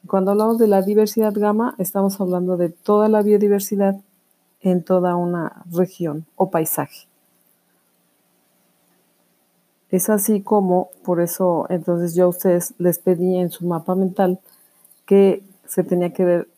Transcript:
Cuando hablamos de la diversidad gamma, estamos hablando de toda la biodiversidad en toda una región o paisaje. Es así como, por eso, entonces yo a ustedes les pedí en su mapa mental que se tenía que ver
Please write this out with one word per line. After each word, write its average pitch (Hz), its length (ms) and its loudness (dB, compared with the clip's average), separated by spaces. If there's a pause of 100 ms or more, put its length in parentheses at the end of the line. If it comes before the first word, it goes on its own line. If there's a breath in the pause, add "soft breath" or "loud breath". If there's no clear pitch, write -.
Cuando 190 240 0
hablamos 220 280 0
de 226 100 4
la 196 140 4
diversidad 214 520 0
gamma, 214 440 -2
estamos 196 420 -2
hablando 180 360 -2
de 175 120 0
toda 208 400 0
la 214 140 2
biodiversidad 202 760 0 (640)
en 180 240 0
toda 180 320 0
una 175 520 -6
región 170 560 -4 (120)
o 190 140 -2
paisaje. - 580 -6 (2750)
Es 185 200 0
así 208 320 0
como, 190 480 0 (140)
por 175 160 0
eso, 170 500 0
entonces 170 440 -2
yo 180 120 4
a - 20 4
ustedes 175 500 0
les 175 220 0
pedí 185 360 0
en 175 140 -2
su 170 160 -10
mapa 175 300 -4
mental 185 420 0 (680 soft breath)
que 196 360 4 (240)
se - 160 -4
tenía 175 300 -2
que 185 120 -2
ver 175 340 0